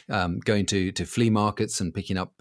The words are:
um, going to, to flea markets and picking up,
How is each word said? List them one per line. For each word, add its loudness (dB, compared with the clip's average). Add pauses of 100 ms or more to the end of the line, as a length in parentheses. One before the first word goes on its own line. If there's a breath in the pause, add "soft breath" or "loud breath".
um, 0
going 2
to, 0
to -4
flea 2
markets 0
and -4
picking -4
up, -6